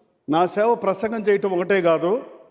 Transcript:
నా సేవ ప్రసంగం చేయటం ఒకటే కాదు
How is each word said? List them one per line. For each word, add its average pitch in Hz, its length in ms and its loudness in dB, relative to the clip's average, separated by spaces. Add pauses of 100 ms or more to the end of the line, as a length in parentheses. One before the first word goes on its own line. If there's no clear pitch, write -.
(300)
నా 165 160 2
సేవ 214 300 0
ప్రసంగం 196 460 -4
చేయటం 202 300 0
ఒకటే 185 300 0
కాదు 170 420 2 (280)